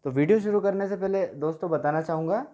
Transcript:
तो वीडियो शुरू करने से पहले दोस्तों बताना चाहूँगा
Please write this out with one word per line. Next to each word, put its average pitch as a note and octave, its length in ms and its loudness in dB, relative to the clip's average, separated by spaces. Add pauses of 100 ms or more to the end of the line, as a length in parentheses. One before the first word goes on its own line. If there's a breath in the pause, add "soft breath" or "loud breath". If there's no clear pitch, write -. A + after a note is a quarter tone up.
तो C#3 80 -4
वीडियो D3+ 280 4
शुरू G#3 200 0
करने G3 280 0
से G3 100 -4
पहले F#3+ 280 0
दोस्तों D#3+ 440 -4
बताना D3+ 320 0
चाहूँगा E3 520 -2